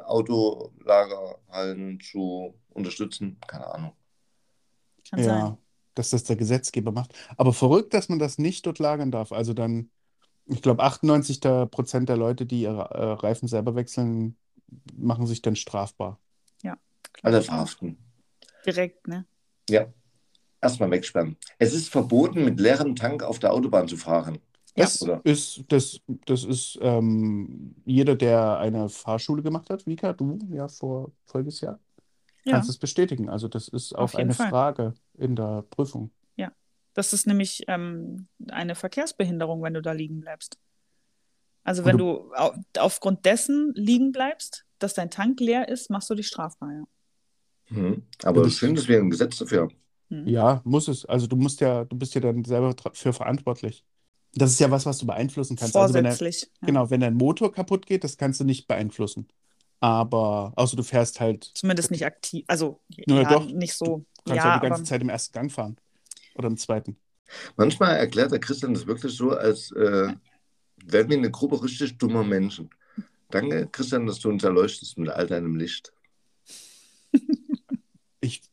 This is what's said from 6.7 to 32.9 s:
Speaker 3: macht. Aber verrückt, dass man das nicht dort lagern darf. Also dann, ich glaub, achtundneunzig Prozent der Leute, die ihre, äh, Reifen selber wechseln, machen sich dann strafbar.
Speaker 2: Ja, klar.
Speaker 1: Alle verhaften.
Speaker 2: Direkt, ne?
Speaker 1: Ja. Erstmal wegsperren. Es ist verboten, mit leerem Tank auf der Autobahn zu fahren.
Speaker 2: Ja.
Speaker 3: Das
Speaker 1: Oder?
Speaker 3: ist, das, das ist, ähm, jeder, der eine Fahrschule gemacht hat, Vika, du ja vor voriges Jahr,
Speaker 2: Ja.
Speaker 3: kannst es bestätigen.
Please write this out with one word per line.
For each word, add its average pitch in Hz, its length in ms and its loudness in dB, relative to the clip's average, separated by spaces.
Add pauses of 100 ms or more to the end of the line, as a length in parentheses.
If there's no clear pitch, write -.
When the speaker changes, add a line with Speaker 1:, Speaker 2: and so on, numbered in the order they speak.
Speaker 3:
macht. 123 220 -6 (240)
Aber 127 160 6
verrückt, 156 400 4
dass 196 160 0
man 170 100 0
das 147 180 -2
nicht 170 280 -2
dort 165 140 -6
lagern 147 320 0
darf. 110 200 -4
Also 113 220 -2
dann, 117 360 -4 (560)
ich 127 160 -6
glaub, 120 180 4
achtundneunzig 143 640 2
Prozent 127 680 0
der 120 80 2
Leute, 120 280 0
die 120 180 -2
ihre, 107 280 -4
äh, 110 220 -4
Reifen 113 340 -2
selber 117 280 -2
wechseln, 117 640 -2 (580)
machen 117 320 0
sich 117 140 -4
dann 110 140 0
strafbar. 101 640 -8 (440)
Speaker 2:
Ja, 180 140 -8 (360)
klar. 113 200 2
Speaker 1:
Alle 123 80 6
verhaften. - 560 -6 (680)
Speaker 2:
Direkt, 180 420 -4
ne? 175 180 -8 (440)
Speaker 1:
Ja. 107 180 4 (760)
Erstmal 120 300 2
wegsperren. 85 460 -2 (200)
Es 117 160 4
ist 160 160 -4
verboten, 139 560 2
mit 92 140 2
leerem 131 360 4
Tank 123 280 -4
auf - 160 -6
der 95 120 4
Autobahn 101 360 2
zu 85 100 -8
fahren. 82 380 -2 (400)
Speaker 2:
Ja. 180 100 -2
Speaker 3:
Das - 160 -2
Speaker 1:
Oder? 175 240 -2
Speaker 3:
ist, 147 440 -2
das, 135 300 0 (280)
das 127 160 -2
ist, 127 380 -6
ähm, 110 1040 0
jeder, 135 320 4
der 113 440 4
eine 110 280 -2
Fahrschule 113 540 -4
gemacht 160 300 -6
hat, 190 160 -8
Vika, 165 260 -4
du 143 240 -4 (140)
ja 143 160 -6
vor 131 440 -8 (140)
voriges 139 360 -6
Jahr, - 180 -10 (640)
Speaker 2:
Ja. 262 80 4
Speaker 3:
kannst 220 160 4
es 127 80 -6
bestätigen. 143 500 0